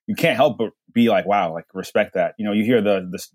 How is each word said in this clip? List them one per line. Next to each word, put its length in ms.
you 80
can't 200
help 220
but 140
be 160
like, 180
"Wow, 260
like, 120
respect 400
that." 240
You 60
know, 60
you 120
hear 180
the, 300
the, 120